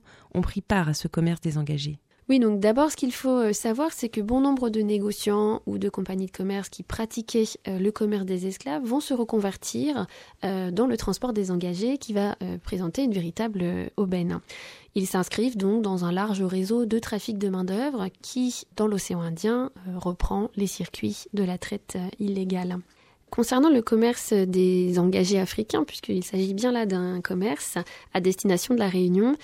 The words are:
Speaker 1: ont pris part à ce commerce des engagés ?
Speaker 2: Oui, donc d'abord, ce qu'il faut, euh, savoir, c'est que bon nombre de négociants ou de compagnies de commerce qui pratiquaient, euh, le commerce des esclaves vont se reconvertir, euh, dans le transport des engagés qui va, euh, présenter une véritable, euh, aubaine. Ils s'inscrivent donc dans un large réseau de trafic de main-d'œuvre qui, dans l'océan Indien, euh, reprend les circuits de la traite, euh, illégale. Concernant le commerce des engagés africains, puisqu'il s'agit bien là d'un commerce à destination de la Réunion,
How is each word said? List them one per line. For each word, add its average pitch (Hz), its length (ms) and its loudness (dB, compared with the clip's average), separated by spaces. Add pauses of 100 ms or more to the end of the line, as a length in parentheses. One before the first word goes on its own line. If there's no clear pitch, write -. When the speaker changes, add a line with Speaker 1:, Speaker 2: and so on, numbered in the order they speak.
(340)
Speaker 1:
ont 180 80 2
pris 180 200 -2
part 185 260 2
à 151 60 2
ce - 160 -4
commerce 165 320 0
des 151 160 -2
engagés ? 147 400 -4 (300)
Speaker 2:
Oui, 262 100 4
donc 214 220 4
d'abord, 240 320 4
ce - 40 -8
qu'il 247 160 -2
faut, 254 280 0
euh, 214 140 2
savoir, 247 380 -2
c'est - 160 -6
que 220 140 -4
bon 240 180 2
nombre 269 300 2
de 220 120 0
négociants 208 840 0
ou 202 140 -4
de 196 100 0
compagnies 190 380 -4
de - 40 -12
commerce 196 380 -4
qui - 140 -14
pratiquaient, 226 600 -2 (220)
euh, 190 120 -2
le 202 120 2
commerce 208 340 0
des 185 200 -2
esclaves 269 380 -6
vont 247 160 0
se 285 160 -2
reconvertir, 226 880 -2 (380)
euh, 185 260 -2
dans 190 160 2
le 240 100 2
transport 226 380 -2
des 202 160 -2
engagés 180 480 -2
qui 226 160 -8
va, 202 300 0
euh, 180 160 -6
présenter 180 440 -4
une 240 100 2
véritable, 190 500 -4
euh, 180 240 -2 (100)
aubaine. 180 440 -2 (520)
Ils 190 140 0
s'inscrivent 214 500 0
donc 202 240 0
dans 185 240 0
un 175 60 0
large 196 320 0
réseau 190 420 0
de 220 140 0
trafic 214 400 -6
de 202 100 0
main-d'œuvre 190 600 -2 (120)
qui, 254 400 -4 (140)
dans 214 100 2
l'océan 185 360 -2
Indien, 220 500 -2 (160)
euh, 180 100 -6
reprend 190 580 -2
les 202 120 0
circuits - 560 -6 (100)
de 202 100 0
la 180 140 -2
traite, - 380 -10
euh, 180 120 -4 (120)
illégale. 185 580 -2 (540)
Concernant 262 380 4
le 247 140 6
commerce 226 500 2
des 185 640 4
engagés 185 420 4
africains, 220 440 0
puisqu'il 190 400 -4
s'agit 190 320 -2
bien 247 160 2
là 226 160 0
d'un 180 340 -2
commerce 196 560 -2 (380)
à 190 60 2
destination 190 520 2
de 240 60 4
la 202 100 2
Réunion, 185 540 4